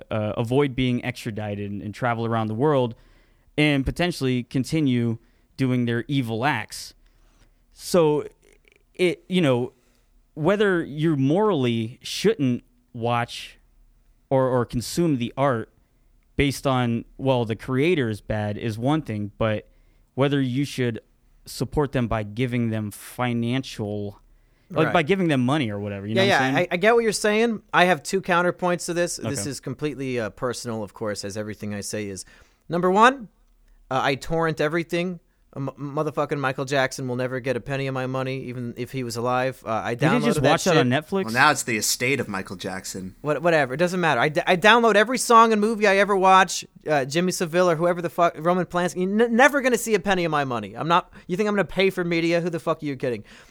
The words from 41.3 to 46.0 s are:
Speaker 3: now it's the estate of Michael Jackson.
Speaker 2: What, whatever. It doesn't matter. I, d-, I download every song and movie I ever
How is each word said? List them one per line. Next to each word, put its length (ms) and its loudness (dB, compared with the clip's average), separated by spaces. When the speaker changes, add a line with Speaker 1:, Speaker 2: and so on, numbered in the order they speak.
Speaker 3:
now 180 6
it's 120 -2
the 140 -2
estate 420 -2
of 80 -4
Michael 300 -8
Jackson. 640 -10
Speaker 2:
What, 220 -4
whatever. 320 2
It 20 -4
doesn't 240 0
matter. 180 2
I, 100 4
d-, 180 -2
I 100 4
download 380 6
every 240 2
song 340 8
and 80 2
movie 260 2
I 100 4
ever 200 2